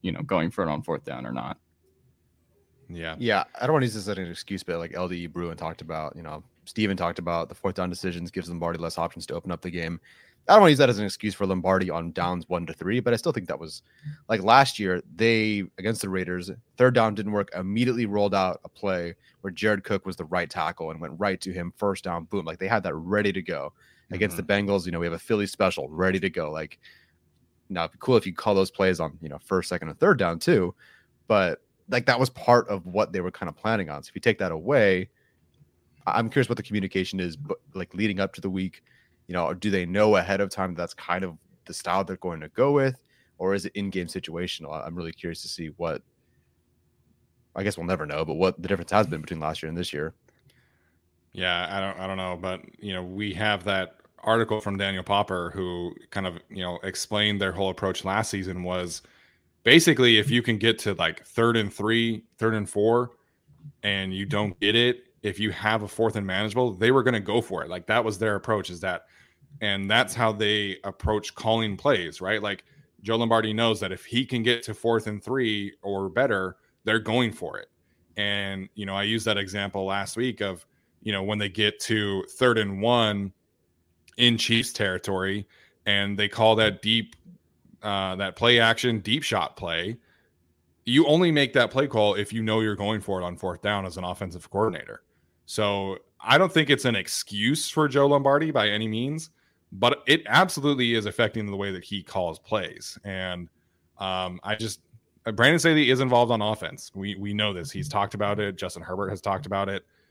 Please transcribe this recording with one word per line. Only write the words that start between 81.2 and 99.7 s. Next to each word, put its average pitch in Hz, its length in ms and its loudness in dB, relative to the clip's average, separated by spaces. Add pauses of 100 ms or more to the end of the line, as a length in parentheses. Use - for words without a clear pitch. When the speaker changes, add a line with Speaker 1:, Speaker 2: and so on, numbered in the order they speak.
Speaker 2:
when 107 140 -2
they 104 120 -2
get 104 320 2
to 104 420 0 (140)
third 123 200 6
and 98 240 0
one 107 500 2 (880)
in 120 200 6
Chiefs 113 360 0
territory 98 760 -2 (380)
and 101 340 0
they 104 80 0
call 110 300 4
that 107 240 2
deep, 110 340 0 (680)
uh, 98 340 -2
that 95 180 -4
play 120 240 6
action, 113 400 4
deep 113 240 -2
shot 92 320 -2
play, 90 420 -6 (880)
you 139 220 6
only 165 240 6
make 143 220 2
that 123 180 4
play 139 160 2
call 104 280 4
if 101 180 -4
you 113 100 -2
know 110 160 2
you're 107 160 0
going 104 240 -2
for 95 220 -4
it - 20 -4
on 87 140 -6
fourth 90 240 -6
down 101 240 0
as 90 120 -8
an 92 60 -8
offensive 90 460 -8
coordinator. 98 520 -2 (440)
So 101 520 -2 (220)
I 127 180 6
don't 180 140 4
think 151 180 4
it's 139 160 4
an 120 100 2
excuse 104 760 -2
for 156 180 2
Joe 139 200 4
Lombardi 143 440 4
by 110 180 2
any 107 180 -2
means, 135 420 -6 (420)